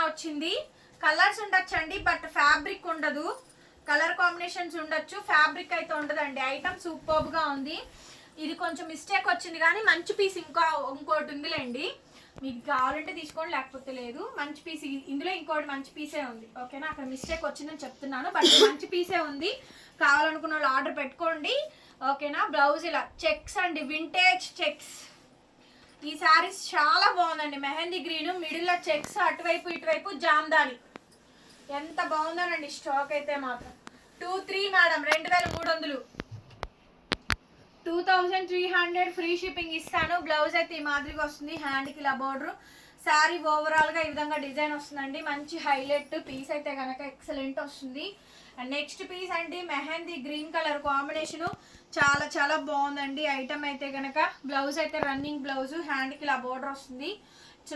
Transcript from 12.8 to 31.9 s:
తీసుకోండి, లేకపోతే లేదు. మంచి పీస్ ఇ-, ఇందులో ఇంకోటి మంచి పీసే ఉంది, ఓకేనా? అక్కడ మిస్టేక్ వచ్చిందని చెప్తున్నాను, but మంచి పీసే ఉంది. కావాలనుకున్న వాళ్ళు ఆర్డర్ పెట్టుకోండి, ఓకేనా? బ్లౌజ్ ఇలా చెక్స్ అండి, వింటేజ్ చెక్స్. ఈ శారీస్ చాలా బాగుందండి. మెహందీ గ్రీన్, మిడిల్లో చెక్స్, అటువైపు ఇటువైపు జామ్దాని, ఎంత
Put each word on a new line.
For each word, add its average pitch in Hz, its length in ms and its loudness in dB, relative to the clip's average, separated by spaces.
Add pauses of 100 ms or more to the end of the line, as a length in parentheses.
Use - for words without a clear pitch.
తీసుకోండి, 320 360 -6
లేకపోతే 262 440 -8
లేదు. 240 220 -10 (180)
మంచి 294 260 -6
పీస్ 320 240 -8
ఇ-, 269 240 -6
ఇందులో 302 260 -2
ఇంకోటి 302 340 -2
మంచి 269 220 -8
పీసే 302 360 -6
ఉంది, 226 160 -16 (160)
ఓకేనా? 277 280 -8
అక్కడ 285 220 -8
మిస్టేక్ 311 340 -6
వచ్చిందని 294 380 -8
చెప్తున్నాను, 269 520 -6
but 339 120 8 (160)
మంచి 392 280 2
పీసే 349 260 0 (100)
ఉంది. 285 220 -4 (500)
కావాలనుకున్న 311 560 4
వాళ్ళు 294 180 2
ఆర్డర్ 269 260 0
పెట్టుకోండి, 330 520 -2 (580)
ఓకేనా? 285 300 0 (140)
బ్లౌజ్ 294 340 6
ఇలా 277 140 0 (200)
చెక్స్ 302 420 0
అండి, 311 180 -2 (100)
వింటేజ్ 359 540 4 (120)
చెక్స్. 302 320 -2 (1120)
ఈ 294 80 -8 (120)
శారీస్ 339 360 6 (140)
చాలా 339 340 6 (120)
బాగుందండి. 311 380 2 (100)
మెహందీ 339 400 -2
గ్రీన్, 320 260 -2 (100)
మిడిల్లో 339 320 0 (140)
చెక్స్, 294 260 -2 (120)
అటువైపు 339 480 0
ఇటువైపు 320 340 0 (160)
జామ్దాని, 302 520 4 (1040)
ఎంత 320 200 -6 (120)